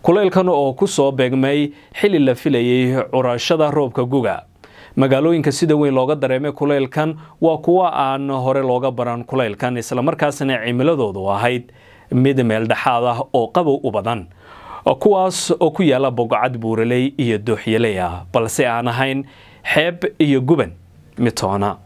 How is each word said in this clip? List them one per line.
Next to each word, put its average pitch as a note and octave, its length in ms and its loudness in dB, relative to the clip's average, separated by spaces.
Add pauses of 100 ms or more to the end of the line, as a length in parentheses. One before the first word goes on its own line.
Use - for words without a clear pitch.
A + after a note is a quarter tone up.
Kulaylkan F#3 480 4
oo C#3+ 240 2
ku G3 140 0
soo C#3 240 0
beegmay C3+ 640 0 (260)
xilli G3 240 2
la C3 120 4
filayay B2+ 760 2
curashada C3 600 0
roobka C3+ 360 -2
guga. A#2+ 360 -2 (520)
Magaalooyinka C#3+ 560 2
sida D3+ 240 2
weyn D3 180 2
looga C3 220 2
dareemay C3+ 380 -2
kulaylkan D3 640 -2 (240)
waa D#3+ 160 2
kuwa F3 340 2
aan C#3 380 -2
hore C3 340 0
looga B2+ 280 0
baran A#2+ 340 -6
kulaylkan, B2 520 -2
isla A#2+ 240 -4
markaasna C#3+ 640 -2
cimiladoodu A#2+ 720 0
ahayd B2 360 -2 (400)
mid C3 340 2
meel A2 220 0
dhexaad A#2+ 360 0
ah A#2 160 0 (140)
oo A#2 180 2
qabow D3 320 2
u B2 80 -2
badan. G#2 360 -4 (580)
Kuwaas F#3 720 2
oo D#3+ 120 2
ku F#3 120 -2
yaala C3 280 2
bogcad A#2+ 460 -2
buuraley A#2 600 0
iyo A#2 220 0
dooxyaley A2 600 -2
ah, F2 320 -4
balse A2+ 360 -2
aan A#2 200 -2
ahayn C3+ 380 -2 (480)
xeeb E3+ 320 0 (140)
iyo C#3+ 220 2
guban B2+ 300 0 (460)
mid A2+ 180 -2
toona. G2 500 -2